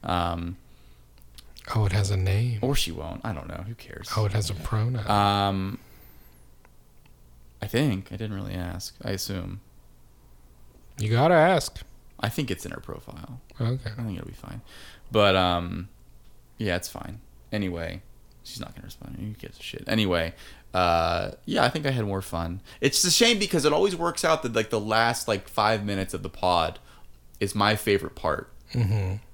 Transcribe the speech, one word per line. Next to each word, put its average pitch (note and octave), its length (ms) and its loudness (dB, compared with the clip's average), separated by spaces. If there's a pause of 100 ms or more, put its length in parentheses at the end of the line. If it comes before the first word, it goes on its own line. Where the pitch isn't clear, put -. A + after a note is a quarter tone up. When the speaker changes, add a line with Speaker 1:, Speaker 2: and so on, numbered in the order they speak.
Speaker 1:
Um, F2 540 -2 (1160)
Speaker 2:
Oh, A2 100 4
it F#2+ 60 2
has G2+ 200 2
a G2 60 0
name. G#2 440 2
Speaker 1:
or C3 140 2
she - 160 2
won't. D#2+ 340 -8
I A2 80 -4
don't D#2+ 140 -8
know. F2 200 -8
Who A#2 60 -8
cares? - 420 -14
Speaker 2:
Oh, A2 100 2
it G2 80 0
has G#2 180 0
a - 20 -2
pronoun. A2 560 -2
Speaker 1:
Um, G2+ 720 2 (1800)
I A#2+ 60 -6
think. A2+ 440 0
I G2+ 60 -8
didn't G#2+ 180 -6
really G2 180 -8
ask. F2+ 500 -6
I - 80 -4
assume. F#2 500 -6 (1400)
Speaker 2:
You G#2+ 100 0
gotta C3+ 240 6
ask. E3 480 4 (380)
Speaker 1:
I A2 100 0
think - 220 -2
it's - 140 -6
in - 60 -8
her - 100 -10
profile. - 600 -12 (180)
Speaker 2:
Okay. B2 300 -2
Speaker 1:
I A#2 140 -8
think G#2+ 140 -6
it'll - 120 -10
be - 40 -14
fine. - 280 -12 (500)
But, G2+ 240 8
um, F2+ 540 2 (680)
yeah, G2 160 0
it's F2+ 140 -4
fine. - 300 -12 (320)
Anyway, F2+ 500 -4 (420)
she's - 160 -14
not - 160 -12
gonna - 100 -16
respond. - 340 -14
Who G#2+ 140 -8
gives - 260 -16
a - 40 -16
shit? - 240 -12
Anyway, F2 460 0 (400)
uh, E2+ 580 2 (140)
yeah, - 180 0
I B2 60 4
think D3+ 160 -4
I C#3 60 2
had A#2+ 140 0
more G2 160 -2
fun. E2+ 400 -6 (200)
It's - 220 2
a F3+ 80 2
shame A#3 280 4
because F3+ 260 0
it D3 80 4
always F3+ 220 4
works E3+ 300 -2
out E3 180 4
that, A#2 100 -2
like, A2 160 2
the A2+ 100 0
last, A2+ 480 2
like, G#2 200 0
five G#2+ 380 2
minutes G2 280 -2
of E2+ 100 -6
the F#2 60 -6
pod F2 500 2 (600)
is G2 160 -2
my G#2 200 4
favorite G2 400 0
part. - 360 -2 (220)
Speaker 2:
Mm-hmm. G2+ 420 0 (180)